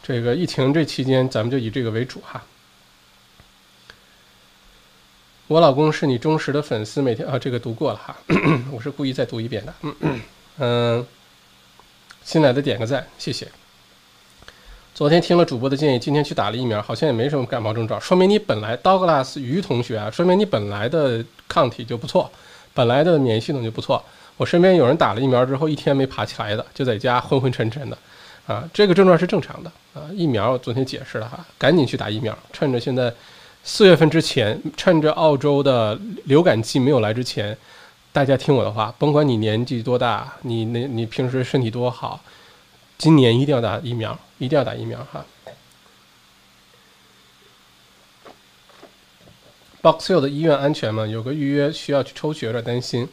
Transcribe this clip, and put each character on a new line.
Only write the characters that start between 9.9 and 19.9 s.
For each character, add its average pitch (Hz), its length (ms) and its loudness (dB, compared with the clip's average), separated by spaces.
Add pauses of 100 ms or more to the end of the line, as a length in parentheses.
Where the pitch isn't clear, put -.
<clears throat> - 440 -20
嗯， 120 460 0 (1200)
新 - 180 0
来 135 120 4
的 139 80 0
点 113 180 -4
个 113 60 -4
赞， 127 200 -6 (120)
谢 - 140 -10
谢。 - 160 -10 (1500)
昨 147 140 0
天 170 120 6
听 175 140 2
了 175 80 6
主 131 140 -2
播 127 120 -2
的 139 60 0
建 143 180 2
议， 123 60 0
今 143 140 -2
天 147 100 2
去 143 100 -6
打 107 180 -2
了 110 40 -6
疫 127 80 -4
苗， 107 180 -2
好 113 140 -6
像 160 120 -2
也 143 40 2
没 120 180 0
什 147 80 -2
么 127 80 -2
感 120 160 -6
冒 107 120 -4
症 113 120 -4
状， 110 140 -4
说 - 160 0
明 185 140 6
你 208 100 4
本 113 220 -2
来， 113 160 -6
Douglas 165 640 2
于 139 220 -2
同 120 220 -2
学 113 140 -6